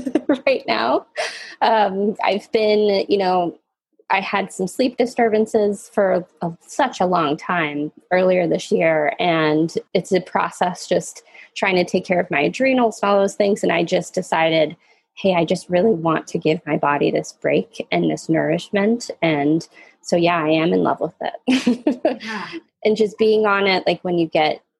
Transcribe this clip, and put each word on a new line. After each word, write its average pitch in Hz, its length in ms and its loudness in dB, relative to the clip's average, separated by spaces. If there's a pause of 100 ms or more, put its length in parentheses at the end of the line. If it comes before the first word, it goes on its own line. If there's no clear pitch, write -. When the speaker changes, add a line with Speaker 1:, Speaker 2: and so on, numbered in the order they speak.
(120)
Speaker 1:
<laughs> - 360 -2
right 262 200 0
now. 226 380 0 (560)
Um, 208 640 2
I've 196 280 -2
been, 214 560 2
you 202 120 2
know, 180 380 0 (520)
I 190 100 2
had 196 320 -4
some 190 160 -4
sleep 254 300 -2
disturbances 214 960 0
for 190 320 0 (160)
a, 170 100 -4 (100)
such - 380 -4
a 190 60 2
long 165 320 0
time 151 540 -4 (200)
earlier 185 360 4
this 170 240 -2
year. 160 480 2
And 160 540 2 (200)
it's 180 180 -2
a 180 100 2
process 180 640 -4
just - 360 -2 (320)
trying 190 200 0
to 180 100 2
take 185 200 -2
care 180 140 0
of 180 120 -4
my 143 100 0
adrenals 240 600 0
and 202 80 2
all 202 100 4
those 196 160 0
things. 202 280 0
And 180 80 0
I 170 120 0
just 175 300 -2
decided, 165 600 0 (420)
hey, 190 160 0
I 170 120 2
just 180 240 -4
really 180 240 2
want 160 340 -2
to - 100 -6
give 165 280 0
my 151 120 -2
body 147 320 0
this 156 240 -4
break - 580 -4
and 175 180 0
this 151 200 -6
nourishment. 175 800 -2 (120)
And 156 460 0 (340)
so, - 140 -2
yeah, 170 260 2
I 156 80 0
am 160 240 2
in 180 100 2
love - 180 0
with 170 200 -6
it. - 840 -2
<laughs> 254 180 -2
Speaker 2:
Yeah. 208 240 -10 (380)
Speaker 1:
And 214 100 4
just 214 220 0
being 214 280 4
on 202 220 2
it, 190 200 0
like, 175 160 0
when 175 140 -2
you 165 100 2
get 151 340 0 (180)